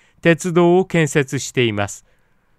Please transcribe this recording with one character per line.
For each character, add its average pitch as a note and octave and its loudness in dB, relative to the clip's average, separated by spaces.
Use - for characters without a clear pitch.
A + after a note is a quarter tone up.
鉄 E3+ 0
道 F3 4
を F#3+ 0
建 E3 -2
設 C#3+ -2
し - -10
て B2+ 0
い A2+ -2
ま G2+ -4
す。 - -18